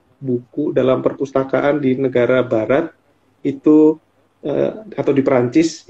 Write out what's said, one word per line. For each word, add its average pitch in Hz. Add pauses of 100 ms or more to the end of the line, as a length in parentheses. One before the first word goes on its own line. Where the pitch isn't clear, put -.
(160)
buku 135
dalam 131
perpustakaan 135
di 131
negara 127
Barat 123 (480)
itu, 151 (420)
eh, 143 (240)
atau 143
di 135
Perancis 123